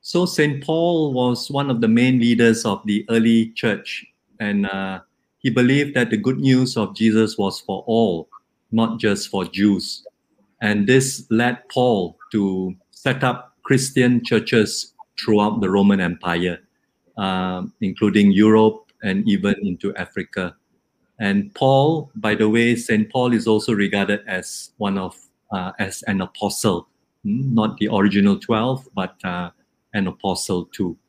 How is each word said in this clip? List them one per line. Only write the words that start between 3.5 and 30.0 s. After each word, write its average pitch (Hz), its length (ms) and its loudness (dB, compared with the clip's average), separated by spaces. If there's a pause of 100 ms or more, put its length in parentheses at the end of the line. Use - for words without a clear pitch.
church, - 480 -6 (340)
and, 101 300 -2
uh, 95 320 -8 (380)
he 135 100 -2
believed 131 480 2
that 120 140 0
the 107 100 -2
good 131 200 -2
news 131 360 2
of 101 180 -4
Jesus 110 440 2
was 98 220 -2
for 95 260 -8
all, 110 420 0 (420)
not 113 300 -2
just 101 320 -2
for 92 160 -4
Jews. 98 560 0 (560)
And 104 260 0
this 131 440 2
led 120 420 0
Paul 247 460 0 (140)
to 196 420 -2 (160)
set 131 340 -4
up - 380 -4
Christian 123 600 2
churches 110 720 -2 (260)
throughout 107 420 0
the 95 100 -2
Roman 98 300 4
Empire, 87 580 -4 (580)
uh, 92 460 -4 (180)
including 101 520 2
Europe 107 580 4 (120)
and 101 260 -2
even 101 340 0
into 98 340 -4
Africa. 90 580 -8 (640)
And 101 360 -2
Paul, 139 640 2
by 107 180 -2
the 107 140 2
way, 117 280 2
Saint 110 340 -2
Paul 123 220 0
is 113 140 0
also 110 260 2
regarded 101 540 -2
as - 520 -10
one 101 200 -2
of, 92 180 -10 (360)
uh, 92 260 -8
as 98 280 -8
an 98 140 -2
apostle, 98 680 -4 (340)
hmm, 120 320 -2
not 110 240 0
the 104 100 -2
original 101 500 2
twelve, 123 560 -2
but, 92 200 -6 (100)
uh, 87 260 -6 (440)
an 101 120 -2